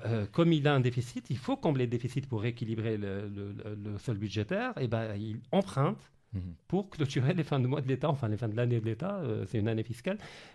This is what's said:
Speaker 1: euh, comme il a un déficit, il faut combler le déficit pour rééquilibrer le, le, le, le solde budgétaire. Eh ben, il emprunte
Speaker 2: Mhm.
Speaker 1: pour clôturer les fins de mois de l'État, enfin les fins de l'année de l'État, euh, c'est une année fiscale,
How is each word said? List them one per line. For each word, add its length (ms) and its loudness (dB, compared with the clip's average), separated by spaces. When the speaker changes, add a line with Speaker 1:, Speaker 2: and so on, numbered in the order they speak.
Speaker 1:
euh, 260 0
comme 220 6
il 140 4
a 60 6
un 60 6
déficit, 500 0
il 80 0
faut 200 0
combler 280 2
le 60 0
déficit 360 -2
pour 140 -2
rééquilibrer 560 -2
le, 320 -4
le, 220 -6
le, 240 -8
le 60 -4
solde 220 -2
budgétaire. 600 0
Eh 80 0
ben, 280 -2
il 260 -6
emprunte 580 2
Speaker 2:
Mhm. 80 -2
Speaker 1:
pour 220 0
clôturer 440 2
les 100 2
fins 180 2
de 60 4
mois 120 2
de 80 -2
l'État, 220 2
enfin 180 0
les 80 2
fins 140 -2
de 80 -2
l'année 240 2
de 40 -4
l'État, 340 -2
euh, 280 -2
c'est 100 -2
une 120 2
année 140 0
fiscale, 340 -4